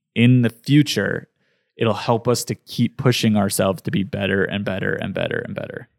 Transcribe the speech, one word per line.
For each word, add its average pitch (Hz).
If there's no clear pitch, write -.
in 123
the 110
future, -
it'll 110
help 117
us 120
to 120
keep -
pushing 117
ourselves 98
to -
be 95
better 98
and 101
better 98
and -
better -
and -
better. -